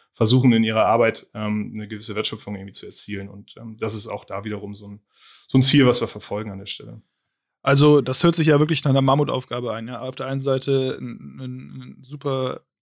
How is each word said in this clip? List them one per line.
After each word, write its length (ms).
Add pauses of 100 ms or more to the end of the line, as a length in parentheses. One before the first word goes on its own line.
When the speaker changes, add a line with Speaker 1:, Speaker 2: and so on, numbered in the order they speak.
(120)
Speaker 1:
versuchen, 400
in 120
ihrer 220
Arbeit, 480
ähm, 400
eine 140
gewisse 260
Wertschöpfung 400
irgendwie 180
zu 140
erzielen. 420
Und, 300
ähm, 200
das 160
ist 120
auch 180
da 200
wiederum 300
so 140
ein, 120 (460)
so 120
ein 40
Ziel, 240
was 140
wir 80
verfolgen 420
an 80
der 80
Stelle. 360 (600)
Speaker 2:
Also 380
das 220
hört 120
sich 140
ja 100
wirklich 260
nach 80
einer 100
Mammutaufgabe 720
an. 140
Ja? 120
Auf 140
der 120
einen 140
Seite 600
ein, 400
ein, 580
ein 40
super, 580 (220)